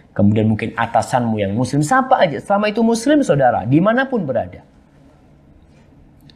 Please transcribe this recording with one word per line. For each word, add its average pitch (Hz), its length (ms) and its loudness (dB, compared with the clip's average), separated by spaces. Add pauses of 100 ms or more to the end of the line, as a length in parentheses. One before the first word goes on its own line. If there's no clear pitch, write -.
(100)
kemudian 107 380 2
mungkin 110 260 -2
atasanmu 117 640 -2
yang 98 160 -2
muslim, 127 320 -2
siapa 254 320 2
aja, 151 240 -2
selama 208 300 -2
itu 226 100 -2
muslim, 233 400 2
saudara, 127 400 2
dimanapun 208 640 0
berada. 104 380 -6 (1700)